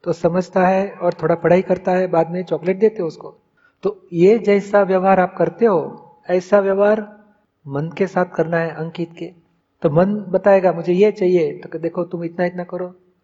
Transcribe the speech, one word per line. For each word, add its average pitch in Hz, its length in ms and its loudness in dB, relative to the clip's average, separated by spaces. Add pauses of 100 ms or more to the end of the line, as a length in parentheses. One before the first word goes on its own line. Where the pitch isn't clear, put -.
तो 175 80 -4
समझता 180 540 0
है 190 240 0
और 175 220 -4
थोड़ा 165 220 -2
पढ़ाई 180 280 2
करता 185 300 -2
है, 185 140 0
बाद 165 240 0
में 180 140 -6
चॉकलेट 175 340 -4
देते 214 240 0
हो 160 60 -4
उसको। - 300 -16 (440)
तो - 300 -6
ये 185 260 4
जैसा 202 440 2
व्यवहार 185 380 2
आप 180 180 -2
करते 170 280 0
हो, 165 440 -2 (200)
ऐसा 180 300 2
व्यवहार 202 640 0 (440)
मन 147 320 -6
के 190 80 0
साथ 180 180 -2 (120)
करना 165 200 -2
है, 165 180 -4
अंकित 165 440 -8
के। 165 240 -16 (400)
तो 165 80 0
मन 185 240 2
बताएगा, 185 580 2
"मुझे 170 200 -4
ये 202 200 4
चाहिए," 180 400 0
तो - 260 -14
देखो 165 260 -6
तुम 170 200 -10
इतना 170 200 -6
इतना 175 200 -6
करो 180 360 -12 (240)